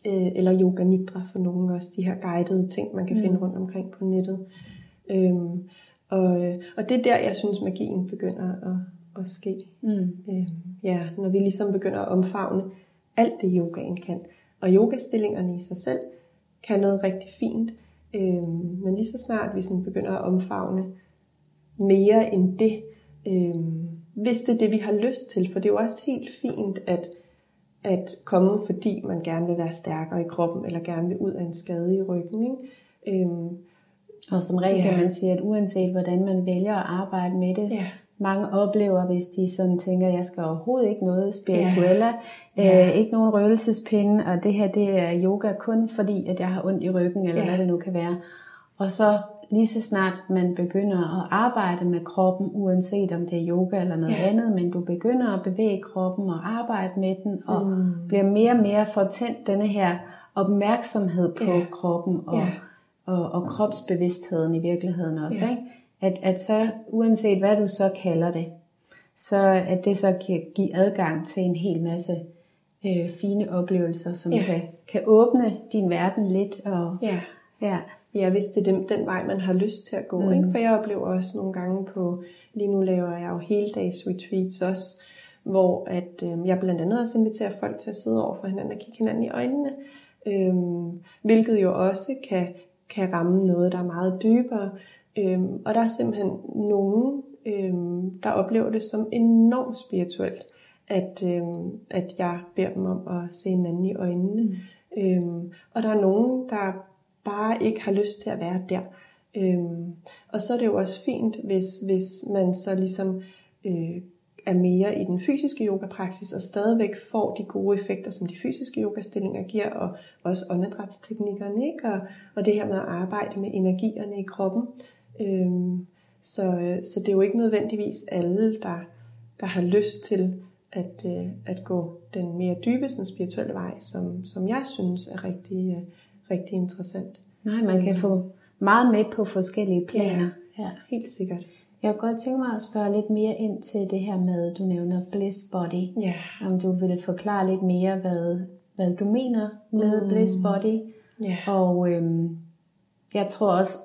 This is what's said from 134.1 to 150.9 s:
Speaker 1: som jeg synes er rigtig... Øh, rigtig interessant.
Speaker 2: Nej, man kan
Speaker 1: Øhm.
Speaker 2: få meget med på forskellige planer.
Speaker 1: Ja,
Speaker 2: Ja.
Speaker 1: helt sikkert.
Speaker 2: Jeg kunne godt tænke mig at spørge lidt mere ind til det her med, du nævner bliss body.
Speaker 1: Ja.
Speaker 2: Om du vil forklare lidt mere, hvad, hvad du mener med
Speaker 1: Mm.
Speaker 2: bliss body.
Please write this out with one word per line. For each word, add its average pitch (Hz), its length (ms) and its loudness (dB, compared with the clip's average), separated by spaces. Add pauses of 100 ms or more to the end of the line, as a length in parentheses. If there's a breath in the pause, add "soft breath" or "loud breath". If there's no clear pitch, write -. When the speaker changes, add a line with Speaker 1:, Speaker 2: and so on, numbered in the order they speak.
Speaker 1:
som 185 220 -6
jeg 254 180 -2
synes 180 420 -6
er - 160 -12
rigtig... 185 540 -6
Øh, 180 60 -10 (480 loud breath)
rigtig 180 240 -6
interessant. 185 640 -6 (240)
Speaker 2:
Nej, 214 180 -2
man 185 220 4
kan 196 100 2
Speaker 1:
Øhm. 180 60 0
Speaker 2:
få 185 320 0 (280 loud breath)
meget 226 320 6
med 214 140 4 (100)
på 214 100 0
forskellige 185 600 0
planer. 180 440 0 (280)
Speaker 1:
Ja, 214 60 -8
Speaker 2:
Ja. 185 60 -8 (200)
Speaker 1:
helt 233 180 -6
sikkert. 180 380 -8 (380 loud breath)
Speaker 2:
Jeg 214 140 2
kunne 226 140 -2
godt 226 100 -6
tænke 262 180 -2
mig 240 160 -2
at 214 60 -6
spørge 208 340 -2
lidt 214 140 -2
mere 214 280 2
ind 214 260 -4
til 196 260 -4
det 196 100 -2
her 190 200 -2
med, 175 360 0
du 190 80 -6
nævner 180 380 0 (100)
bliss 196 260 -4 (140)
body. 180 500 -4
Speaker 1:
Ja. 180 120 -2 (360)
Speaker 2:
Om 185 100 2
du 185 120 0
vil 180 320 0
forklare 190 480 -2
lidt 190 120 0
mere, 185 320 2
hvad, 175 440 -2 (360)
hvad 180 200 2
du 202 100 -2
mener 220 440 0 (220)
med 214 300 4
Speaker 1:
Mm. 196 60 0
Speaker 2:
bliss 190 260 4 (100)
body. 214 360 2 (440 loud breath)